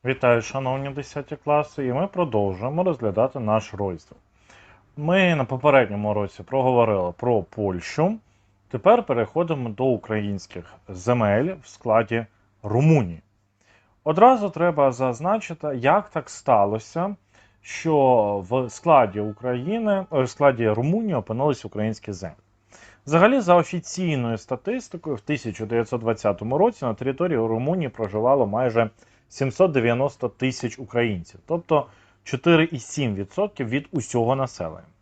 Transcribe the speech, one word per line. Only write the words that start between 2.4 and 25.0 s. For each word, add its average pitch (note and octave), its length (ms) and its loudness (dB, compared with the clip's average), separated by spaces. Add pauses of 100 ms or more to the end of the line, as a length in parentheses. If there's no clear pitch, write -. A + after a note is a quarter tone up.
розглядати B2 580 -2
наш G#2+ 340 -2
розділ. F#2 420 -8 (800)
Ми F3 380 2
на C#3+ 100 0
попередньому A#2 680 2
уроці G#2 320 -4
проговорили A#2 720 2
про A#2 300 0
Польщу. G#2 720 -4 (540)
Тепер G#3+ 340 4
переходимо C#3 640 -2
до A2+ 160 -6
українських G#2 920 -4 (140)
земель A2+ 760 0
в - 60 -20
складі A2+ 580 -2 (360)
Румунії. A2 580 2 (840)
Одразу G3+ 460 4
треба D3+ 420 2
зазначити, D3 840 -4
як D3 340 2
так - 220 -8
сталося, A2+ 880 0 (460)
що A#2+ 880 2
в B2 220 -2
складі A#2+ 500 4
України, D#3 920 -4
е, C3+ 100 2
в B2+ 60 0
складі A#2+ 400 2
Румунії E3 460 0
опинились A#2+ 500 -2
українські G#2+ 480 -6
землі. F2 240 -12 (680)
Взагалі, G3 340 4
за F3 140 4
офіційною D#3 840 0
статистикою, E3 800 -8